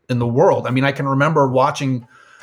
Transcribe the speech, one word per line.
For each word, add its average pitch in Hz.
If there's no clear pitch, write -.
in 123
the 120
world. 131
I 120
mean, 131
I 139
can 139
remember 139
watching 131